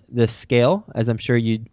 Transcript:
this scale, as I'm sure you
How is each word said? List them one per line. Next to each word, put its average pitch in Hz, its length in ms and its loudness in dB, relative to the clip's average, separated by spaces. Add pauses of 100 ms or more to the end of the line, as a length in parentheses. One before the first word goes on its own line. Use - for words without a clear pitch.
this 117 220 0
scale, 135 640 0
as 113 160 -2
I'm 113 80 0
sure 123 180 -2
you 113 380 0